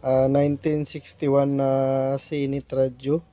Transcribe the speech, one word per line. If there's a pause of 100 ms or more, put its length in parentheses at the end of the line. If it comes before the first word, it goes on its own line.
ah,
nineteen
sixty-one
na (520)
Zenith
radyo.